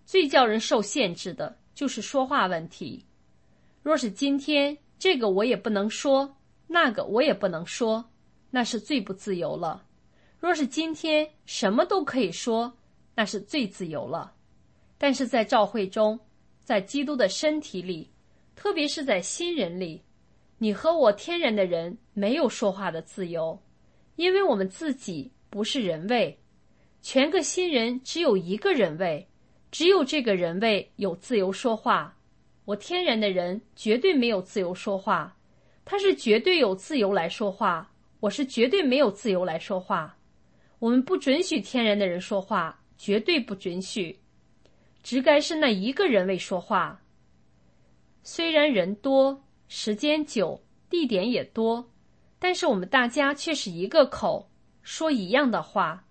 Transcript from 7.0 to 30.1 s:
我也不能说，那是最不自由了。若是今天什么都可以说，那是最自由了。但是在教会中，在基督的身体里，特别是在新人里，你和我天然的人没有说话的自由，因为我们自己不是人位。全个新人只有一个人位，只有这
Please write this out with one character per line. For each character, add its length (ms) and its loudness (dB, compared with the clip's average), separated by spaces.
我 180 2
也 100 4
不 140 -2
能 180 -4
说， 400 -2
那 140 0
是 160 -4
最 200 -2
不 120 -10
自 240 -6
由 200 -4
了。 280 -6
若 140 0
是 120 0
今 260 -4
天 360 0
什 280 -2
么 120 4
都 200 0
可 140 -2
以 140 0
说， 440 -4
那 100 0
是 160 -6
最 280 -4
自 180 -10
由 200 -6
了。 280 -8
但 160 2
是 120 -2
在 180 2
教 200 4
会 240 -2
中， 300 0
在 160 2
基 240 -4
督 100 -4
的 140 2
身 320 0
体 200 -10
里， 300 -10
特 160 -4
别 160 0
是 160 -6
在 160 0
新 340 -6
人 240 -4
里， 240 -8
你 140 0
和 200 2
我 200 6
天 260 -6
然 160 0
的 100 2
人 320 -4
没 220 -2
有 140 0
说 240 -2
话 180 -6
的 100 -8
自 280 -10
由， 320 -6
因 180 2
为 80 4
我 140 4
们 120 0
自 240 -6
己 380 -8
不 120 -6
是 180 -2
人 280 -4
位。 280 0
全 280 2
个 100 2
新 300 -2
人 320 -2
只 180 -8
有 160 4
一 200 -2
个 160 0
人 260 0
位， 300 -4
只 160 -2
有 180 6
这 160 0